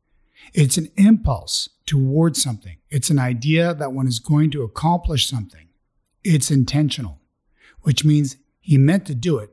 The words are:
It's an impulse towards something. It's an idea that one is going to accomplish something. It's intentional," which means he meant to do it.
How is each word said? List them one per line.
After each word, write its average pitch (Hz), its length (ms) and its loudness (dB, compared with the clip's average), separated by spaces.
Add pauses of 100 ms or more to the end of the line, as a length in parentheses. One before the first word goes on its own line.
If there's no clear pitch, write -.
(520)
It's 143 240 2
an 160 200 -4
impulse 196 720 2 (160)
towards 143 540 0
something. 104 360 -8 (120)
It's 143 220 -4
an 147 80 2
idea 147 560 0
that 147 180 -8
one 131 140 -4
is 120 140 -4
going 151 320 2
to 143 100 -6
accomplish 160 680 -2
something. 98 400 -12 (560)
It's 156 260 0
intentional," 135 720 -2 (640)
which 147 220 0
means 147 320 2 (240)
he 143 180 2
meant 165 280 4
to 147 80 -8
do 131 240 -2
it. 104 140 -14